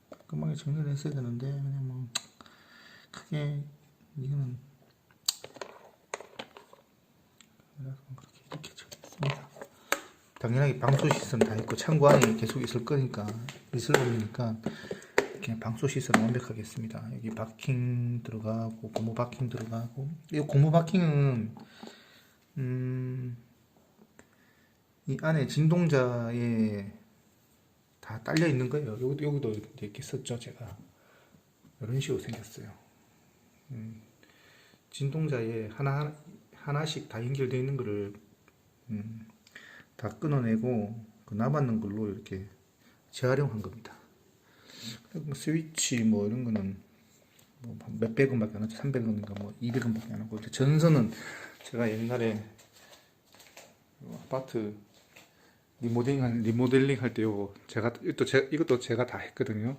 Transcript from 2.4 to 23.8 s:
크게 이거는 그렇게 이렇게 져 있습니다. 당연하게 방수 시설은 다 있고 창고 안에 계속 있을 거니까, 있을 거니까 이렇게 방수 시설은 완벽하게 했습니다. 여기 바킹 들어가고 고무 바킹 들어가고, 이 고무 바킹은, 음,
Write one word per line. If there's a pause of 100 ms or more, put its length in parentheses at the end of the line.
크게 (540)
이거는 (3250)
그렇게 (120)
이렇게
져 (180)
있습니다. (880)
당연하게
방수
시설은
다
있고
창고
안에
계속
있을
거니까, (480)
있을
거니까 (880)
이렇게
방수
시설은
완벽하게
했습니다.
여기
바킹
들어가고
고무
바킹
들어가고, (220)
이
고무
바킹은, (1000)
음, (1700)